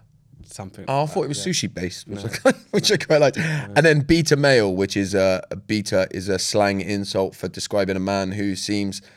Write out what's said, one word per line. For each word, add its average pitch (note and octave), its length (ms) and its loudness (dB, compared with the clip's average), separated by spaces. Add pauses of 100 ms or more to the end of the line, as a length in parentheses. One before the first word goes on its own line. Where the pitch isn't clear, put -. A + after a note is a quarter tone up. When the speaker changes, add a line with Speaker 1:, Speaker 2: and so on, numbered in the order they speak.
(460)
Speaker 1:
something F#2+ 420 -16
Speaker 2:
Oh, C3+ 60 -4
I C#3 80 0
Speaker 1:
like D3+ 80 -2
Speaker 2:
thought F3+ 120 -4
Speaker 1:
that, C#3+ 40 -2
Speaker 2:
it - 20 -6
was C#3+ 180 -6
Speaker 1:
yeah. F#3 60 -4
Speaker 2:
sushi A2+ 220 -2
based, - 340 -10
which G2+ 160 -12
Speaker 1:
No. A#2 80 -6
Speaker 2:
I - 60 -8
quite, - 260 2
<laughs> - 80 -20
which G3+ 200 2
I G3 60 2
quite D3+ 240 2
liked. C3+ 160 2
Speaker 1:
No. D#3+ 60 -2 (320)
Speaker 2:
And D3 100 4
then D3+ 160 6
beta D#3+ 360 4
male, B2 360 4
which G2 240 0
is G2 160 -2
a, F#2+ 380 2
a - 60 -8
beta G2+ 540 -2
is F#2+ 180 -8
a F#2 100 0
slang G2+ 420 0
insult G2 540 -4
for - 140 -8
describing G2 480 -2
a - 20 -4
man G2 320 -2
who G2+ 240 -4
seems, G2+ 460 -4 (140)